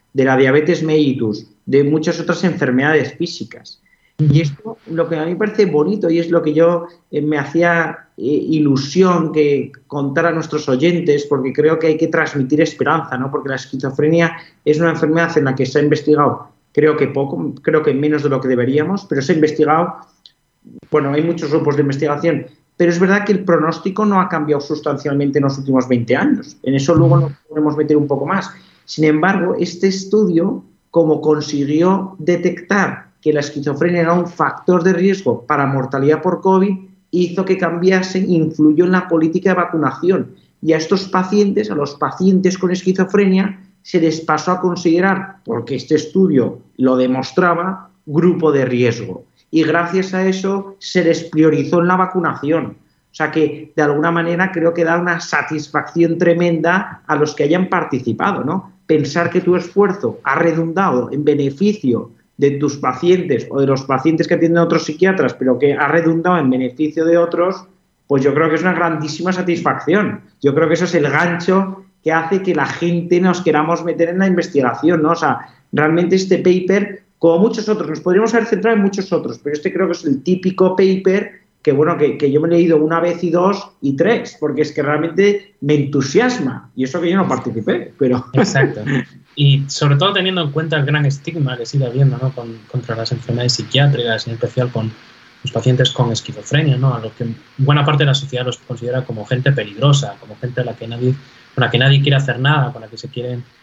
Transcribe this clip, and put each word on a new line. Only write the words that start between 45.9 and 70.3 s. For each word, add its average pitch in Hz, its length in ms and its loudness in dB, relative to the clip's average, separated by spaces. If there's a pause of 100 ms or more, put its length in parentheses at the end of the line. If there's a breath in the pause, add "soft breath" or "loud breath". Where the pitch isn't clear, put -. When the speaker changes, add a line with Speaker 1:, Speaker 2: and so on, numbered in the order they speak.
Speaker 1:
estudio 151 640 2 (180)
lo 127 200 2
demostraba, 170 920 -2 (140)
grupo 160 460 2
de 139 140 2
riesgo. 120 600 -2 (260)
Y 160 120 2
gracias 175 520 0
a 190 120 0
eso 190 520 -4
se - 260 -2
les 165 200 2
priorizó 156 560 2
en 175 80 2
la 185 80 2
vacunación. 160 800 -2 (360)
O - 20 -20
sea 151 160 -4
que, 151 460 -2
de 156 60 0
alguna 147 280 0
manera, 170 420 -2
creo 170 220 0
que 170 100 0
da 165 140 0
una 175 220 -2
satisfacción 156 960 -2
tremenda 170 880 0
a 156 80 0
los 147 200 0
que 151 100 -2
hayan 180 240 2
participado, 139 760 -2
¿no? 165 300 -6 (140)
Pensar 160 440 0
que 180 100 -2
tu 180 140 2
esfuerzo 180 680 -2
ha 135 100 0
redundado 165 800 0
en 143 120 -4
beneficio 139 840 0 (260 soft breath)
de 143 160 2
tus 139 260 -2
pacientes 147 720 0
o 139 100 -2
de 139 60 4
los 135 160 0
pacientes 160 440 0
que 180 80 2
atienden 165 260 2
otros 160 240 2
psiquiatras, 156 500 0
pero 127 220 0
que 143 180 2
ha 143 120 0
redundado 165 520 2
en 135 120 2
beneficio 139 540 -2
de 165 120 4
otros, 170 480 0 (440)
pues 139 160 2
yo 139 100 2
creo 156 140 2
que 156 80 0
es 160 60 -2
una 180 100 0
grandísima 165 600 -2
satisfacción. 175 920 -2 (200 soft breath)